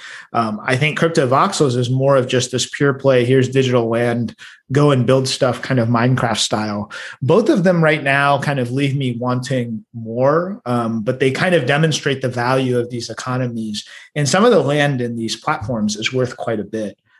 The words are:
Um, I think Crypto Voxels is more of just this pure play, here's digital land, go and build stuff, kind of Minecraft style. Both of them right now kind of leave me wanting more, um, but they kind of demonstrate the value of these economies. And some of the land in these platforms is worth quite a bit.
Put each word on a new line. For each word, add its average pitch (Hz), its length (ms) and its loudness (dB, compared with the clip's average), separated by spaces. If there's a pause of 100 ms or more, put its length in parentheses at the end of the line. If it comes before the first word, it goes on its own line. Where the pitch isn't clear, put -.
(340)
Um, 110 300 -2
I 131 120 0
think 139 220 -2
Crypto 165 300 2
Voxels 143 500 2
is 123 140 0
more 135 240 4
of 123 120 2
just 123 240 0
this 120 160 -4
pure 143 280 0
play, 131 280 2
here's 127 240 4
digital 123 400 2
land, 117 480 -2 (360)
go 147 180 4
and 127 160 2
build 131 220 2
stuff, 123 340 -2
kind 131 180 -2
of 113 100 0
Minecraft 120 500 2
style. 107 520 -4 (300)
Both 185 280 4
of 226 140 2
them 175 200 4
right 156 180 2
now 139 400 2
kind 143 160 -2
of 120 140 -2
leave 139 240 0
me 127 240 -2
wanting 123 760 -4
more, 135 720 0
um, 117 380 -2
but 127 160 -4
they 135 100 2
kind 170 240 0
of 143 140 2
demonstrate 143 560 0
the 127 60 -2
value 123 500 0
of 117 100 -4
these 117 220 -8
economies. 117 760 -6 (280)
And 147 120 0
some 185 160 2
of 247 60 6
the 180 140 4
land 143 380 0
in 117 160 -6
these 113 180 -4
platforms 110 600 -4
is - 140 -4
worth 127 240 -2
quite 110 240 -6
a 101 40 -6
bit. 107 360 -8 (200)